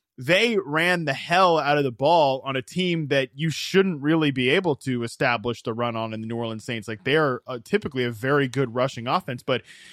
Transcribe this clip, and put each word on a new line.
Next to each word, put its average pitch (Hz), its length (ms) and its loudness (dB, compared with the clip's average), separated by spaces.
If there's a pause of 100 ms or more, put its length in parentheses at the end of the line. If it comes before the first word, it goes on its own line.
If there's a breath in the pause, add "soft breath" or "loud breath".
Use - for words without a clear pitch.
(200)
they 196 440 2
ran 170 400 0
the 143 100 -2
hell 175 440 4
out 147 200 2
of 147 60 2
the 131 80 -2
ball 139 520 4
on 135 120 -4
a 127 60 -2
team 170 460 -2
that 135 260 0
you 156 160 0
shouldn't 180 520 0
really 151 300 2
be 127 180 2
able 175 240 2
to 123 300 -4
establish 120 580 -2
the 117 100 -6
run 117 220 -4
on 113 180 -6
in 110 80 -8
the 110 60 -10
New 113 100 -6
Orleans 113 280 -8
Saints. 113 240 -8
Like, 110 160 -12
they're, 139 420 2
uh, 127 160 -8
typically 196 420 -4
a 120 60 -2
very 131 380 0
good 127 260 -4
rushing 123 320 -2
offense, 135 380 -4
but 127 180 0 (300 loud breath)